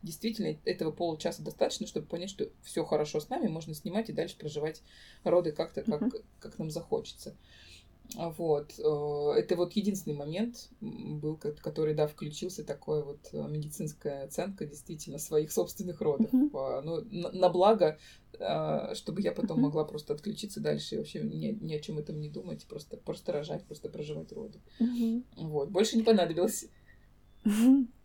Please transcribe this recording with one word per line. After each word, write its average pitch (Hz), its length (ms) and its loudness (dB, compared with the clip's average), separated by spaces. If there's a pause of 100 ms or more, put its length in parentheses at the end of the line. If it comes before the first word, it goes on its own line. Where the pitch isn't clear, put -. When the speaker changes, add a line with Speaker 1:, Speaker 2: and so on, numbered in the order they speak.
Speaker 1:
действительно 170 540 -4 (100)
этого 160 260 0
получаса 165 500 -2
достаточно, - 460 0
чтобы - 200 -4
понять, 175 220 -6
что - 200 -6 (120)
все - 220 -2
хорошо 151 360 0
с - 100 -10
нами, 277 180 0
можно 160 260 -6
снимать 202 360 -2
и - 40 -6
дальше 165 240 -4
проживать 151 440 -4 (420)
роды 175 280 6
как-то, - 300 -4
как, 151 220 0
Speaker 2:
Мгм. 247 80 2 (280)
Speaker 1:
как - 180 -16
нам 160 120 -6
захочется. - 680 -6 (800)
А, 165 140 -4
вот, 151 480 0
э, - 40 -10 (580)
это 170 160 2
вот 175 180 2
единственный 196 420 0
момент, 175 540 -4 (120)
м, 151 380 -8
был, 156 180 -2
ко-, 147 140 -6
который, 156 420 -2
да, 151 140 4
включился, 151 560 -8
такой 147 400 -2
вот, 143 280 -12
э, 147 60 -6 (100)
медицинская 151 800 -6
оценка 180 400 -6
действительно 156 520 -12
своих 151 340 2
собственных - 500 -2
родов. 185 300 2
Speaker 2:
Мгм. 277 220 6
Speaker 1:
А, 135 280 -2
ну, 160 280 -4
на, 175 220 -4
на 180 180 8
благо, 180 480 8 (420)
а, 156 560 0
чтобы 180 260 -4
я 180 100 2
потом - 280 2
Speaker 2:
Мгм. - 20 8
Speaker 1:
могла 151 220 4
просто 147 300 -4
отключиться - 460 -6
дальше - 360 0
и - 20 0
вообще - 240 -6
ни, 156 260 -2 (120)
ни 160 140 -4
о 151 60 -2
чем 156 180 -6
этом 151 220 -6
не 151 100 -8
думать, 175 380 -10
просто, - 300 -14
просто - 340 -8
рожать, 151 340 -4
просто - 240 -12
проживать 156 420 -10
роды. - 280 -14 (200)
Speaker 2:
Мгм. 240 440 2 (120)
Speaker 1:
Вот, 151 340 -2
больше 214 280 2
не 220 60 2
понадобилось. 175 600 4 (800)
Speaker 2:
Мгм. 233 440 6 (160)